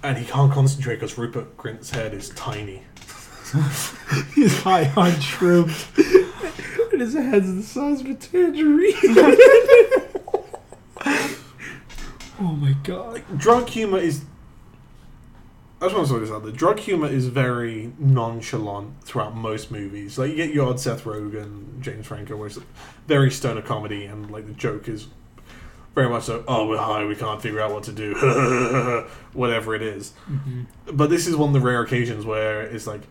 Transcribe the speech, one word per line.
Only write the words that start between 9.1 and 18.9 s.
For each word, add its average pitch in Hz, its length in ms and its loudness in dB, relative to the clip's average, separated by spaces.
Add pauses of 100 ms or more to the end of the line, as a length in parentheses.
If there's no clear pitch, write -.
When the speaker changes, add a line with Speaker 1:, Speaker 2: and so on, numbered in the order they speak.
Speaker 2:
Oh 175 120 -2
my 143 200 0 (100)
god. 233 320 -10
Speaker 1:
Like, 196 240 -10
drug 240 300 4
humor 208 300 -2
is, 160 260 -2 (1600)
I 165 60 -8
just 196 80 0
wanna 170 140 0
throw 123 120 0
this 110 100 -6
out 107 120 -10
there. 107 100 -12
Drug 175 280 0
humor 170 260 -2
is 131 220 -2
very 120 680 -4
nonchalant 113 1040 -2